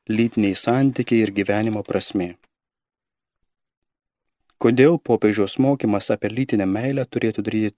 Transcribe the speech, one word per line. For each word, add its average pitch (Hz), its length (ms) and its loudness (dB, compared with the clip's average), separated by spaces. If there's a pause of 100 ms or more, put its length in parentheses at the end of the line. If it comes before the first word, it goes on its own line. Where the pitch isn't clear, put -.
lytiniai 110 480 0
santykiai 123 720 2
ir 101 100 -4
gyvenimo 104 480 -2
prasmė. 92 540 -4 (2250)
Kodėl 127 340 4
popiežiaus 107 640 0
mokymas 127 540 0
apie 107 180 -4
lytinę 113 320 -2
meilę 123 400 -2
turėtų 110 400 -4
daryti 107 340 -2